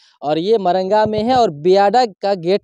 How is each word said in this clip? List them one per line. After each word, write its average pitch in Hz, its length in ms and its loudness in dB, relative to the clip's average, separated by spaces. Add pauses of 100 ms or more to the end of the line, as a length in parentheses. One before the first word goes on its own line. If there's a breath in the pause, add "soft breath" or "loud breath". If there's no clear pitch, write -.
(220 soft breath)
और 151 160 -4
ये 202 200 0
मरंगा 190 480 0
में 214 180 -4
है 247 120 0
और 233 140 2
बियाडा 196 560 2
का 202 280 -6
गेट 185 300 -2